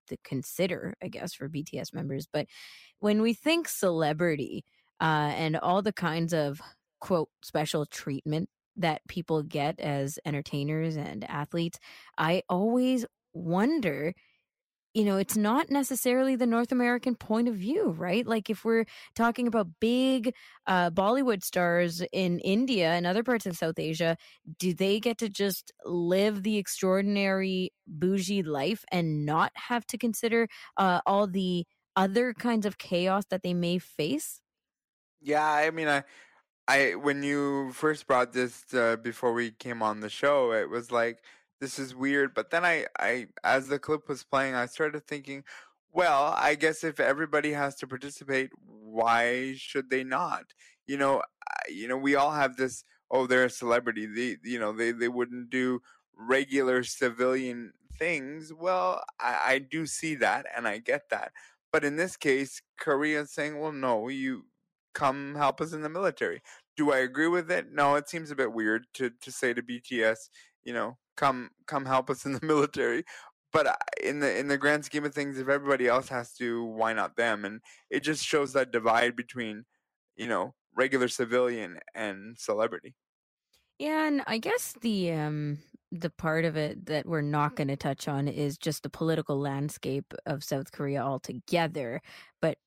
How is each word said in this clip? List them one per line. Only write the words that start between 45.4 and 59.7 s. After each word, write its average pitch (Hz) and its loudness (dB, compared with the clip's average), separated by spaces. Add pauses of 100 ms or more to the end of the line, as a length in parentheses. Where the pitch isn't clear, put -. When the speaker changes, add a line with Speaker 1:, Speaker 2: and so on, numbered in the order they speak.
Speaker 2:
"Well, 156 4
I 151 4
guess 156 2
if 156 -2
everybody 147 2
has 143 -2
to 139 -12
participate, 131 -4 (160)
why 117 2
should 131 -6
they 131 0
not?" 143 -4 (320)
You 139 -4
know, 139 4 (260)
I, 50 -8
you 101 -10
know, 127 -2
we 139 2
all 143 4
have 135 0
this, 127 -4 (260)
"Oh, 127 2
they're 127 6
a 123 4
celebrity. 117 0
They, 110 -4
you 120 -6
know, 107 -2
they, 117 0
they 117 0
wouldn't 123 -4
do 127 0 (340)
regular 131 2
civilian 123 -2 (260)
things." 156 -6
Well, 185 -2 (160)
I, 120 0
I 131 4
do 147 -6